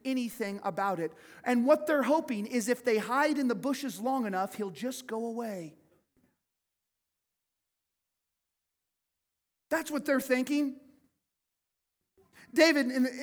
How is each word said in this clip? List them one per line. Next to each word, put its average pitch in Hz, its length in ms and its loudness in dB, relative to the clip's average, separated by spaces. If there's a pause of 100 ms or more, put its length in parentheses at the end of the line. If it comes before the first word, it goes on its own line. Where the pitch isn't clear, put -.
anything 233 600 -4
about 196 340 -2
it. 160 140 -4 (320)
And 247 220 4
what 302 200 4
they're 294 160 4
hoping 247 440 0
is 240 220 -2
if 247 160 -2
they 226 140 2
hide 269 400 2
in 269 80 0
the 240 80 0
bushes 254 460 -4
long 254 260 -2
enough, 190 300 -4
he'll 202 140 -4
just 254 360 -8
go 226 180 -6
away. 214 520 -8 (4000)
That's 320 200 0
what 294 140 -2
they're 277 160 2
thinking. 262 600 0 (1700)
David, 294 360 6
in 254 120 0
the, 254 100 0 (100)